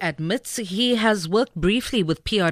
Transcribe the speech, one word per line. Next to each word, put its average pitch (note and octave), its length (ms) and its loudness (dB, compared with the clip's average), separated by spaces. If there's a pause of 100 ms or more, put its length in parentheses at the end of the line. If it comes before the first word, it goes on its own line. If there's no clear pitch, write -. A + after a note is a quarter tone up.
admits E3 560 -4
he A#3 380 0
has G#3+ 340 0
worked A3+ 260 0
briefly G3+ 480 0
with D#3+ 220 -2
P G#3 160 0
R E3 100 2